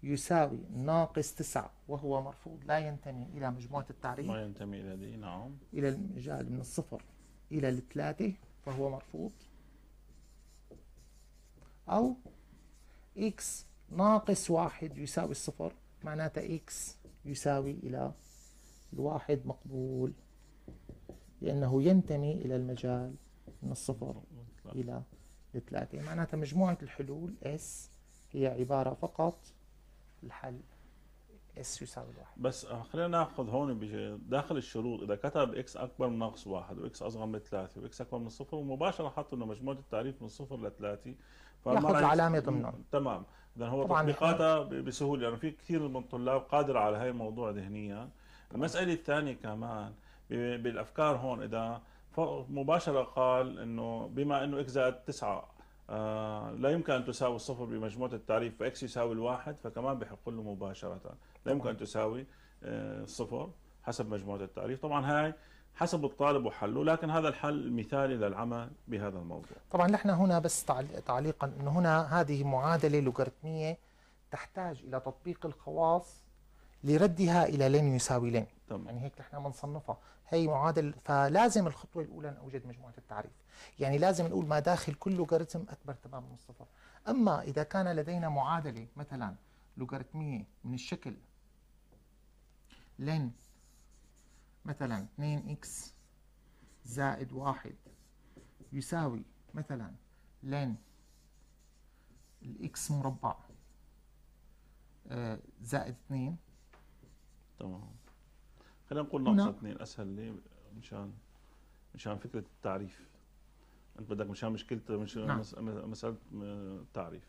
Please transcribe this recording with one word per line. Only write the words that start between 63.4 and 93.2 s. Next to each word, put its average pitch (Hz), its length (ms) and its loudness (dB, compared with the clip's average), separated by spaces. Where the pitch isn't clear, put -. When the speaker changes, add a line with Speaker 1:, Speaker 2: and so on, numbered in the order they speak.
Speaker 2:
حسب 117 260 -4
مجموعة 101 280 -4
التعريف. 98 440 -6
طبعا 147 240 0
هاي 151 280 4
حسب 170 300 2
الطالب 143 400 4
وحله، 110 380 0
لكن 160 260 4
هذا 160 180 4
الحل 147 260 0
المثالي 131 600 0
للعمل 117 560 -2
بهذا 101 320 -4
الموضوع. 85 380 -10
Speaker 1:
طبعا 175 160 6
نحن 202 220 4
هنا 180 300 8
بس 165 260 0
تعل-، 139 360 0
تعليقا 139 460 2
إنه 143 200 4
هنا 160 400 6
هذه 147 240 4
معادلة 143 560 6
لوغاريتمية 156 800 0
تحتاج 170 520 -6
إلى 131 160 -2
تطبيق - 460 -6
الخواص 160 800 2
لردها 170 600 8
إلى 139 240 6
لن 143 260 8
يساوي 120 360 4
لن. 113 140 4
Speaker 2:
تمام. 104 180 -6
Speaker 1:
يعني 120 160 -6
هيك 135 180 -8
نحن 143 240 -10
بنصنفها، 143 540 -6
هي 165 200 4
معادلة، 151 460 4
فلازم 170 640 6
الخطوة - 360 -6
الأولى 147 400 -8
نوجد 131 240 -8
مجموعة 123 300 -16
التعريف. 107 340 -8
يعني 139 180 4
لازم 170 300 6
نقول 175 180 2
ما 151 140 4
داخل 170 340 2
كل 190 220 0
logarithm 165 540 2
أكبر 139 240 -10
تمام 127 300 -12
من 127 100 -16
الصفر. 120 320 -20
أما 214 340 4
إذا 143 220 0
كان 180 320 0
لدينا 160 340 0
معادلة 139 640 0
مثلا 127 400 -6
لوغاريتمية 131 680 -6
من 123 100 -4
الشكل 127 420 -6
لن 143 320 0